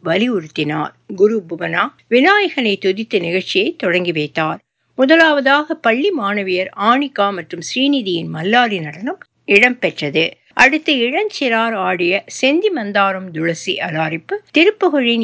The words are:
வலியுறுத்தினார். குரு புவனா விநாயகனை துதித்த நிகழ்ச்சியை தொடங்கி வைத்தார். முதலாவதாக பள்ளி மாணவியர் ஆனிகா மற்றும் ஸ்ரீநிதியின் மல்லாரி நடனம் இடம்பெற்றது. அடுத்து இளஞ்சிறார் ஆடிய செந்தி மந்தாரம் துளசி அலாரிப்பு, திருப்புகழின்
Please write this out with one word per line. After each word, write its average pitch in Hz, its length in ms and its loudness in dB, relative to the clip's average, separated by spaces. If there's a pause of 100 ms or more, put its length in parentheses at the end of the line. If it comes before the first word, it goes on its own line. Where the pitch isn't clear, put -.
வலியுறுத்தினார். 160 880 -2 (220)
குரு 214 280 4
புவனா 170 400 -4 (260)
விநாயகனை 285 680 2
துதித்த 202 420 -2
நிகழ்ச்சியை 185 560 -2
தொடங்கி 180 360 -2
வைத்தார். 160 480 -4 (380)
முதலாவதாக 294 800 4
பள்ளி 254 360 0
மாணவியர் 196 580 -4 (120)
ஆனிகா 247 480 2
மற்றும் 170 340 -10
ஸ்ரீநிதியின் 196 640 -2
மல்லாரி 202 480 0
நடனம் 175 400 -8 (280)
இடம்பெற்றது. 185 800 2 (280)
அடுத்து 302 460 2
இளஞ்சிறார் 240 800 -2
ஆடிய 185 520 -2
செந்தி 320 400 2
மந்தாரம் 196 600 -2
துளசி 165 480 -4
அலாரிப்பு, 160 560 -4 (160)
திருப்புகழின் 294 720 2